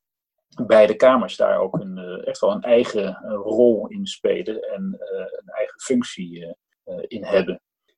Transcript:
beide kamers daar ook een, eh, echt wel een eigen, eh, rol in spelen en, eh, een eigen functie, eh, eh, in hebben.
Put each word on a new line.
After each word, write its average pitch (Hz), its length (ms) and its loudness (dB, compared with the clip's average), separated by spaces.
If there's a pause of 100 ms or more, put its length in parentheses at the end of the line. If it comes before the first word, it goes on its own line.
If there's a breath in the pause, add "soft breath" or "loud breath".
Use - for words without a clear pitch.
(640)
beide 107 300 6
kamers 127 400 4
daar 101 240 2
ook 95 140 -2
een, 95 240 -8
eh, 92 300 -10
echt - 120 -6
wel 101 120 4
een 101 100 -4
eigen, 117 440 2 (100)
eh, - 180 -10
rol 110 540 4
in 101 180 -8
spelen 101 560 -4
en, 95 380 -8
eh, 98 200 -8
een 90 280 -12
eigen - 320 -8
functie, 87 680 -4
eh, 82 80 -12 (300)
eh, 90 240 -10
in - 160 -10
hebben. - 380 0 (360)